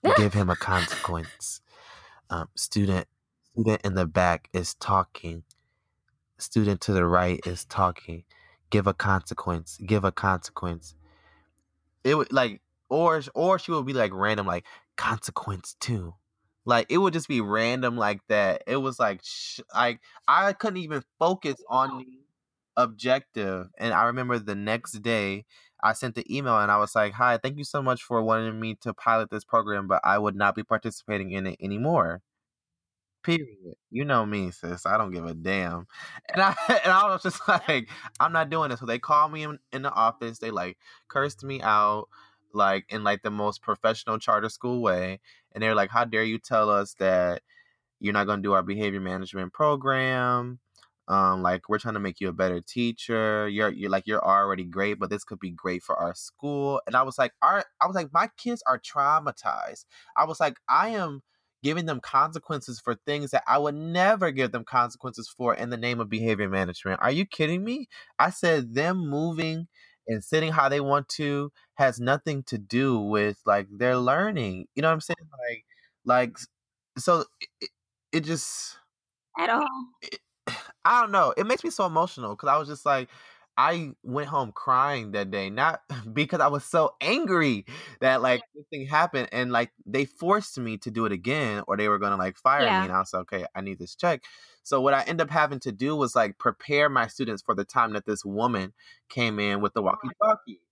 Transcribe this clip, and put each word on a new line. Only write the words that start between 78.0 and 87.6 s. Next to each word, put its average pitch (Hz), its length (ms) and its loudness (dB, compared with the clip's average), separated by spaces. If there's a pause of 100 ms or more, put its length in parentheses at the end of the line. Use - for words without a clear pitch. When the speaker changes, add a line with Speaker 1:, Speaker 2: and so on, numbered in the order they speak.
Speaker 1:
it 160 100 2
just - 560 -6 (600)
Speaker 2:
At 339 120 0
all. 262 520 -2
Speaker 1:
it, - 160 -16 (280)
<sighs> - 380 -12
I 240 160 6
don't 220 120 2
know. 170 240 6
It 196 100 0
makes 247 180 0
me 339 60 -2
so 196 160 0
emotional 160 500 -2
'cause 147 120 -4
I 139 100 6
was 151 100 -4
just 147 180 -12
like, 135 220 2 (480)
I 156 360 2 (100)
went 139 260 -4
home 139 240 -2
crying 127 600 0
that 101 180 -2
day, 98 180 -4
not 139 400 0
<laughs> 113 240 -12
because 147 280 0
I 143 80 6
was 143 160 -2
so 160 360 2
angry 165 640 2 (360)